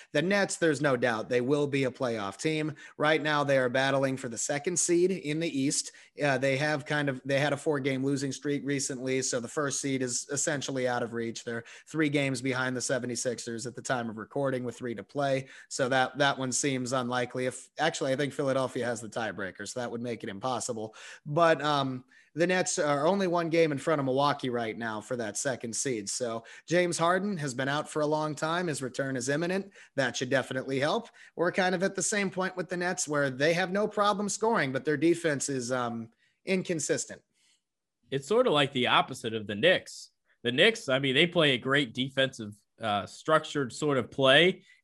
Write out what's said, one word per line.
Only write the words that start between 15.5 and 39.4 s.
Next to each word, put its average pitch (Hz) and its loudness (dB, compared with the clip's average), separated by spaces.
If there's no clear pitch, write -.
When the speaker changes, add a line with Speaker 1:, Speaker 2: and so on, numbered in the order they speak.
Speaker 1:
So 135 0
that, 131 2
that 139 4
one 127 -2
seems 127 0
unlikely. 123 -2
If, - -6
actually, 156 0
I 131 2
think 143 -2
Philadelphia 131 -2
has 117 -2
the 113 -12
tiebreaker, 101 -6
so 123 -8
that 117 -6
would 117 -6
make 117 -6
it 113 -8
impossible. 110 -6
But, 160 4
um, 139 0
the 170 4
Nets 185 0
are 147 2
only 190 4
one 170 0
game 160 4
in 139 -2
front 156 0
of 139 -2
Milwaukee 135 2
right 117 -4
now 110 -4
for 131 -8
that 110 -4
second 120 -4
seed. 110 -4
So 113 -4
James 175 2
Harden 185 2
has 143 -4
been 131 -2
out 147 -2
for 151 -2
a 147 2
long 151 -2
time. 165 -2
His 139 -4
return 135 -4
is 120 -2
imminent. 175 -2
That 127 0
should 127 -4
definitely 131 0
help. 190 0
We're 170 2
kind 185 2
of 180 0
at 190 -2
the 180 -4
same 202 0
point 185 -4
with 180 -6
the 180 -4
Nets 180 -2
where 143 2
they 143 2
have 180 0
no 202 0
problem 208 0
scoring, 196 0
but 131 -4
their 151 2
defense 160 2
is, 127 -4
um, 117 -2
inconsistent. 165 -2
Speaker 2:
It's 139 -4
sort 247 4
of 180 4
like 143 4
the 120 2
opposite 127 2
of 104 -6